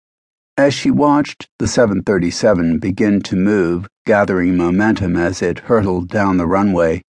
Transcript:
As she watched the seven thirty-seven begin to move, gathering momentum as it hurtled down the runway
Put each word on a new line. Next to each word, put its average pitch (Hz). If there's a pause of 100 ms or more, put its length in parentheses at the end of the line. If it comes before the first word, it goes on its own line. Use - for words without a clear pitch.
(580)
As 139
she 135
watched 143 (100)
the 113
seven 101
thirty-seven 87
begin 101
to 98
move, 92 (180)
gathering 95
momentum 90
as 87
it 87
hurtled 92
down 98
the 85
runway 90 (140)